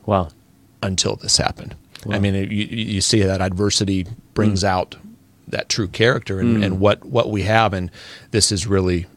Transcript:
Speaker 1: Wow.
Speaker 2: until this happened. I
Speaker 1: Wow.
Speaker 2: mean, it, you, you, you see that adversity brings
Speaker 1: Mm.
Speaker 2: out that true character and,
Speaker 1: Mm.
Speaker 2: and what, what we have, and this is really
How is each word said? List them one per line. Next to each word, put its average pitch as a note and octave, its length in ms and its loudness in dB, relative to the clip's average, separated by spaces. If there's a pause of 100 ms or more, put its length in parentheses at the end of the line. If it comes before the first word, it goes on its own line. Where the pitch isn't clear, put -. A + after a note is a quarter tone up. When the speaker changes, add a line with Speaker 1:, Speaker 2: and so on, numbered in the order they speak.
Speaker 1:
Wow. F#2+ 240 0 (520)
Speaker 2:
until G2 340 -2
this - 220 -2
happened. - 380 -4 (300)
I A2 40 -6
Speaker 1:
Wow. G2+ 100 -2
Speaker 2:
mean, G2 160 2
it, G2 160 -4
you, G#2 140 -4
you, A2 200 -6 (100)
you F#2+ 60 0
see A2 220 4
that F#2+ 180 2
adversity F#2+ 640 0 (280)
brings G#2 300 2
Speaker 1:
Mm. G2+ 40 2
Speaker 2:
out F#2 280 -2 (520)
that - 200 -6
true G#2 200 -2
character A2 520 0
and, A#2 180 2
Speaker 1:
Mm. G#2 80 2
Speaker 2:
and F#2+ 140 -2
what, G#2 260 4
what A#2 260 0
we G#2 120 0
have, A2 300 2
and F2+ 160 -4 (420)
this G#2+ 200 2
is G2+ 160 -2
really F#2 500 0